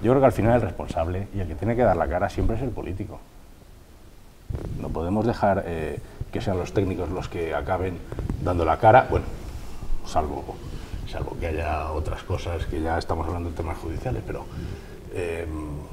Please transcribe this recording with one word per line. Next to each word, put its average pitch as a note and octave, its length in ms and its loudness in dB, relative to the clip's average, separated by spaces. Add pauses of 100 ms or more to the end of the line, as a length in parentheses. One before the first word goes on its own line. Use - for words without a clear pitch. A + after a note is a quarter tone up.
Yo A2 80 6
creo C#3 100 8
que C3+ 60 10
al B2+ 60 8
final A2+ 240 4
el A2+ 60 4
responsable F2 720 -2
y G2 60 -2
el F2+ 60 0
que E2 80 -6
tiene A2+ 220 0
que B2 60 4
dar F#2+ 140 6
la D#2+ 120 2
cara F2+ 200 2
siempre G#2+ 280 2
es A#2+ 60 -2
el B2+ 80 -2
político. - 500 -6 (1600)
No D2 80 -4
podemos F2 380 2
dejar, G2+ 400 4
eh, D#2 340 -2 (320)
que - 80 -4
sean F#2+ 180 0
los - 140 -4
técnicos F#2 380 0
los F2+ 180 -4
que E2 260 -4
acaben F2 440 0 (440)
dando F2 220 2
la D#2+ 140 4
cara, - 320 10
bueno, E2 160 2 (800)
salvo, - 500 -2 (500)
salvo - 320 -6
que E2+ 80 -2
haya D#2 460 -2
otras D#2 300 -4
cosas, F2 440 -4
que D2+ 140 -2
ya E2 160 0
estamos E2 300 0
hablando E2+ 240 -2
de E2 60 -8
temas D#2+ 200 -4
judiciales, - 500 -4
pero, - 180 -6 (680)
eh, E2+ 340 -4 (460)